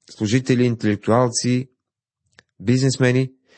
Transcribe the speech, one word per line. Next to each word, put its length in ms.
служители, 460
интелектуалци, 1080
бизнесмени. 720